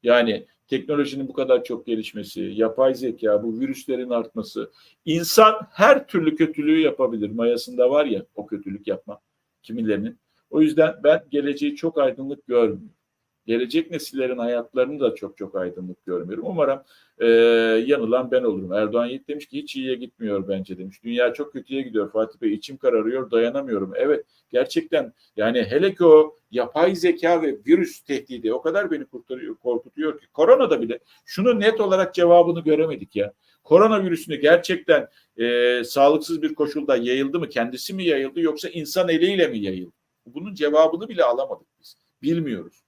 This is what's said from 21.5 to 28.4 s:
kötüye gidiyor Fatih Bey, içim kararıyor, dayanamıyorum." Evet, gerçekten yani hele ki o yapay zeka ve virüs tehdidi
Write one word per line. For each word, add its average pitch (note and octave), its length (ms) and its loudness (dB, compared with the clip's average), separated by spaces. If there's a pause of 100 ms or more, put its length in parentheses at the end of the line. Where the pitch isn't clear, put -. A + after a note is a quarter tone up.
kötüye C3+ 300 -8
gidiyor A2 300 -4
Fatih A2 280 -4
Bey, G#2+ 120 -2
içim A#2 240 -10
kararıyor, A#2 540 -2
dayanamıyorum." A#2 680 -2
Evet, C3 280 0 (260)
gerçekten C3+ 640 -2 (240)
yani A#2 260 0
hele D3+ 320 0
ki F3 100 0
o D#3 320 8 (140)
yapay D3 440 0
zeka E3+ 480 2
ve D3 240 -2
virüs E3+ 340 2
tehdidi A#2+ 520 -6